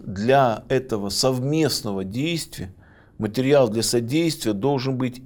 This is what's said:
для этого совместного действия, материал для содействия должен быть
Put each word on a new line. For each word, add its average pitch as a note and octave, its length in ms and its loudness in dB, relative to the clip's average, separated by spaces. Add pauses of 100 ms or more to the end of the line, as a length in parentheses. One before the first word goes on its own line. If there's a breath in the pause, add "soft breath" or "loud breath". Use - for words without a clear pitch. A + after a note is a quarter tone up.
для A#2 640 2
этого A2+ 400 -2
совместного B2+ 960 0
действия, B2 680 -6 (460 soft breath)
материал B2+ 500 4
для A2 140 -2
содействия B2 720 0
должен C3 460 -2
быть B2+ 280 -4